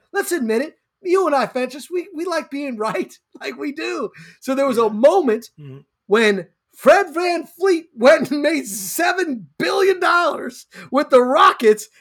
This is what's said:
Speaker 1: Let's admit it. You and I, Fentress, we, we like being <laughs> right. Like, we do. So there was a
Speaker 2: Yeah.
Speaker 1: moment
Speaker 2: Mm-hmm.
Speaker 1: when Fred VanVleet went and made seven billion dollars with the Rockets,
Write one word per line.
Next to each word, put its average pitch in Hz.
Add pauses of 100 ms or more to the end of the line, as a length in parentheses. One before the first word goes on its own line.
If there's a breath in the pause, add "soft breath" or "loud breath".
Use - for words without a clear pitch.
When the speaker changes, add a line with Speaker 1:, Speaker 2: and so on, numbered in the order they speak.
(140)
Speaker 1:
Let's 381
admit 233
it. 311 (240)
You 370
and 285
I, 247
Fentress, 254
we, 349
we 320
like 330
being 277
<laughs> 214
right. - (220)
Like, 254
we 285
do. 320 (320 loud breath)
So 262
there 277
was 226
a 233
Speaker 2:
Yeah. 220
Speaker 1:
moment 240 (100)
Speaker 2:
Mm-hmm. 139 (280)
Speaker 1:
when 202 (280)
Fred 359
VanVleet 339 (100)
went 269
and 294
made 302
seven 262 (100)
billion 381
dollars 330 (240 loud breath)
with 285
the 254
Rockets, 254 (120)